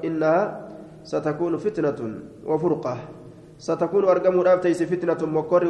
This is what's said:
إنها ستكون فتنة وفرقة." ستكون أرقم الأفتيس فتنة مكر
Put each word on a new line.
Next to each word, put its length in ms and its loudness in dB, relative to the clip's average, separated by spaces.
إنها 640 0
ستكون 540 -2
فتنة 420 -2
وفرقة." 520 -2
ستكون 480 0
أرقم 360 4
الأفتيس 420 4
فتنة 420 0
مكر 440 2